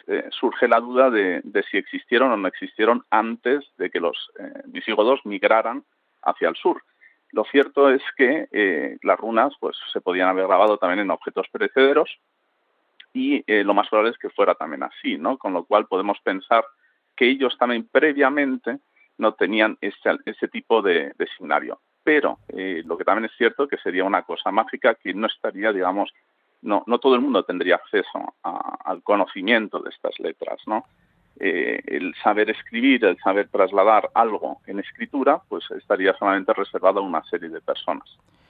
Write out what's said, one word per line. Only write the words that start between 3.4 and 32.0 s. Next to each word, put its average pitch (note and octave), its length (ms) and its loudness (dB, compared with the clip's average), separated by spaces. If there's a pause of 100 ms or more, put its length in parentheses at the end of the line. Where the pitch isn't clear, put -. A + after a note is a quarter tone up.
de F#2 120 -4
que F2 100 -4
los, - 380 -4
eh, - 280 -16
visigodos G#2+ 580 0
migraran A2 600 0 (380)
hacia - 260 0
el E2 80 -2
sur. - 260 -2 (480)
Lo G#2+ 140 -2
cierto C#3 460 4
es C#3 120 2 (140)
que, C#3+ 340 2
eh, E2+ 520 0
las F#2 160 2
runas, A2+ 420 0
pues, - 160 -6 (160)
se G2+ 80 -6
podían F#2 280 0
haber F#2 200 0
grabado G#2 300 4
también F2+ 220 0
en F#2+ 120 -2
objetos - 400 -4
perecederos C3+ 580 2 (1040)
y, C3 320 0
eh, G#2+ 160 4
lo G2+ 100 2
más G2+ 160 2
probable A2 220 2
es - 80 -8
que G2+ 120 -10
fuera F#2 260 2
también D2+ 260 -10
así, G2 340 -6
¿no? C3 220 -4
Con G2 140 -6
lo F2 120 -4
cual G#2+ 220 2
podemos G2 340 -2
pensar A2+ 440 0 (500)
que B2 140 2
ellos C3+ 280 0
también A#2+ 300 -2
previamente C#3 920 0 (400)
no A2 160 0
tenían A2 460 0
ese, G2 440 -4
ese - 240 -8
tipo A2+ 340 0
de, E2 340 0
de - 100 -2 (100)
signario. D2 420 -4 (240)
Pero, D3 360 0 (100)
eh, F#2+ 380 -8
lo E2 100 -4
que F#2 80 -8
también A2 220 0
es - 100 -18
cierto A#2+ 320 0
que F#2 80 -4
sería F#2 280 -4
una F#2+ 180 0
cosa - 280 -6
mágica A2 440 0
que - 180 -8
no G#2 140 -2
estaría, G#2 440 -4
digamos, F#2+ 400 -2 (520)
no, G#2 240 0
no A#2+ 120 0
todo C3 160 4
el B2 60 4
mundo B2 220 0
tendría F2 340 0
acceso - 640 -6
a, - 420 -8
al F2 180 -6
conocimiento G2+ 800 0
de - 100 -10
estas - 280 -2
letras, - 480 -8
¿no? A2 180 -2 (540)
Eh, D#2+ 480 -2
el D#2+ 360 -4